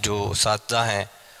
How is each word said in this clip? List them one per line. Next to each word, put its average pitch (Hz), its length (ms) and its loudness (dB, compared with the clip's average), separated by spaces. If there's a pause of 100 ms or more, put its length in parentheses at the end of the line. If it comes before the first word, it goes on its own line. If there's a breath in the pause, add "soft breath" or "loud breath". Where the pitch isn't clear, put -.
जो 104 240 -2
उसातिज़ा 107 600 0
हैं 101 260 -2 (300 loud breath)